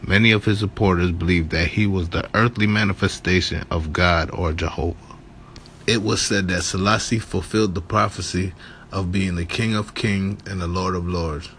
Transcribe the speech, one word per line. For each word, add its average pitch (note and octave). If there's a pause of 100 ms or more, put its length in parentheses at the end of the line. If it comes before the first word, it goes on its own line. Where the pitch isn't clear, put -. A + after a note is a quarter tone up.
many A2
of G#2
his G#2
supporters F#2
believed E2+
that D#2+
he G#2
was F#2+
the E2
earthly G#2+
manifestation F#2+
of D#2
God E2+
or E2+
Jehovah. E2 (920)
It A2
was G#2+
said G2
that F2+
Selassie G#2+
fulfilled G2+
the F#2+
prophecy F#2+ (380)
of F#2+
being F#2+
the E2+
King A2
of G#2
Kings G2+
and F#2+
the F2
Lord F#2
of F2
Lords. E2